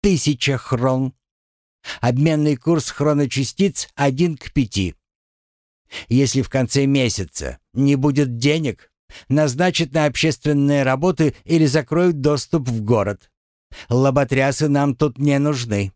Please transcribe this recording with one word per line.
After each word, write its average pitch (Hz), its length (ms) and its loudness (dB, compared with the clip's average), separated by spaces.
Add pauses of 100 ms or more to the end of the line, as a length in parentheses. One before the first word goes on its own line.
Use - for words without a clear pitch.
тысяча 143 560 0
хрон. 131 560 -2 (880)
Обменный 151 540 2
курс 160 340 -2
хроночастиц – 143 1040 -2
один 143 420 0
к - 140 -18
пяти. 101 440 -2 (1120)
Если 131 320 2
в - 80 -4
конце 135 360 0
месяца 107 760 -2 (140)
не 139 220 4
будет 135 420 0
денег, 143 540 -2 (380)
назначат 151 640 0
на 156 120 2
общественные 143 760 0
работы 147 600 0
или 156 220 2
закроют 156 540 0
доступ 143 480 -2
в 113 160 -4
город. 104 460 0 (600)
Лоботрясы 135 800 2
нам 143 260 2
тут 143 240 -2
не 143 200 2
нужны. 120 560 -2